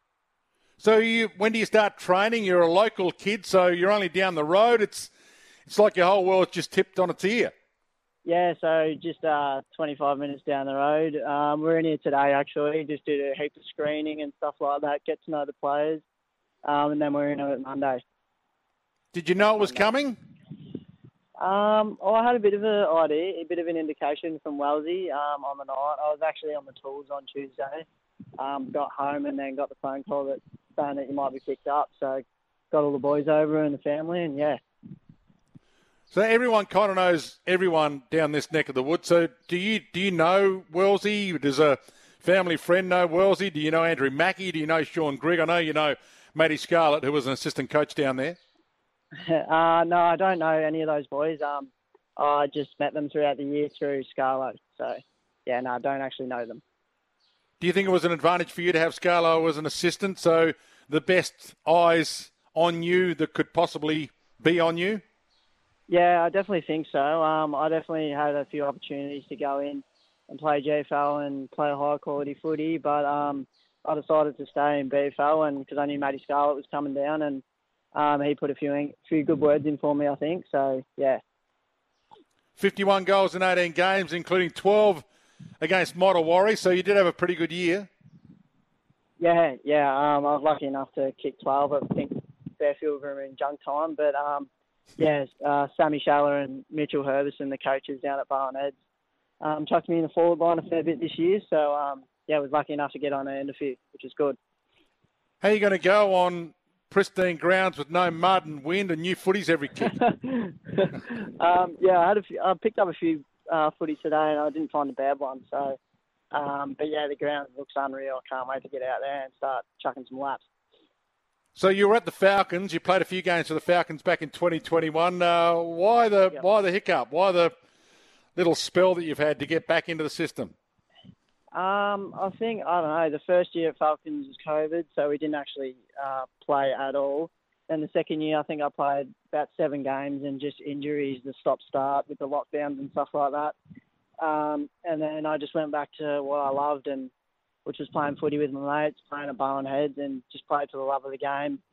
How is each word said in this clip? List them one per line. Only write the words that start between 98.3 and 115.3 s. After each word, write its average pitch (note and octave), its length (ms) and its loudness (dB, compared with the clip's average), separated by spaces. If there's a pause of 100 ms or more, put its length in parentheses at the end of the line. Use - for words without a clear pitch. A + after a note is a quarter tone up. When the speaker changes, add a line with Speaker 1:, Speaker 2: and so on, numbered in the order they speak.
Speaker 2:
Heads, C#3 220 -6 (640)
um, D3+ 260 -4
chucked E3+ 220 0
me E3+ 80 0
in E3 60 0
the D#3 80 -4
forward E3+ 280 4
line E3+ 220 2
a - 20 -16
fair E3 220 -4
bit D3+ 160 -2
this E3 180 -6
year. F3+ 220 2 (100)
So, D3 240 2
um, C#3+ 300 -6 (240)
yeah, D3+ 80 0
I - 20 2
was C#3 140 -4
lucky D3 200 -2
enough D3 200 -4
to - 80 -14
get C#3 120 -4
on C#3 140 -4
and C#3 100 -8
end C#3 140 -8
a C3+ 40 -16
few, C#3 200 -6 (180)
which - 120 -20
is C3 120 -16
good. C#3+ 200 0 (1040)
Speaker 1:
How G3 80 2
are G#3 40 6
you G#3+ 60 2
gonna G3 180 4
go F#3+ 380 4
on F3+ 400 0 (360)
pristine F#3 460 0
grounds F#3 420 2
with C#3+ 100 -8
no F3 220 2
mud F3+ 360 2
and D3+ 180 -12
wind F#3 260 -2
and D#3+ 100 -2
new F3+ 140 -2
footies F#3+ 340 0
every D3 200 2
kick? - 240 -2
Speaker 2:
<laughs> A3 1500 -4
Um, F3 400 2
yeah, F#3 180 6
I E3+ 100 6
had G#3 100 4
a G3 40 0
few, - 200 -10
I F#3 180 2
picked - 200 -2
up G3 80 4
a E3 40 -6
few, D#3+ 320 -2 (260)
uh, D#3 200 2 (100)
footies D#3 220 -6
today D#3 140 0
and D3+ 240 2
I D3+ 100 0
didn't D3+ 220 -6
find C#3+ 180 -2
a - 20 -16
bad C#3 280 -2
one. C3 200 -8 (100)